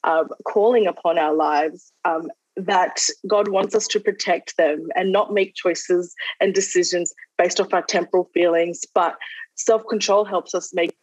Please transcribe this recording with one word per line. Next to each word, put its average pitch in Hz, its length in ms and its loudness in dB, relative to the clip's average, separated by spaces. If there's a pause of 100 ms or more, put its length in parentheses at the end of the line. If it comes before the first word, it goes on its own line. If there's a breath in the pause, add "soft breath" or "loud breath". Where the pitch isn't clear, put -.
um, 160 260 2 (180)
calling 214 400 4
upon 170 300 -2
our 156 160 2
lives, 151 600 -2 (120)
um, 165 240 -2 (280)
that 185 440 0 (260)
God 208 220 2
wants 196 260 0
us 214 120 2
to 214 140 -2
protect 196 560 -2
them 151 400 0
and 185 160 0
not 202 200 2
make 190 220 0
choices 175 600 -2 (260 loud breath)
and 196 120 2
decisions 180 640 0 (240 loud breath)
based 180 220 2
off 185 120 0
our 175 100 0
temporal 175 520 0
feelings. 170 460 2 (140)
But 175 220 2 (380 loud breath)
self-control 214 680 0
helps 196 320 -6
us - 180 -8
make 170 280 -2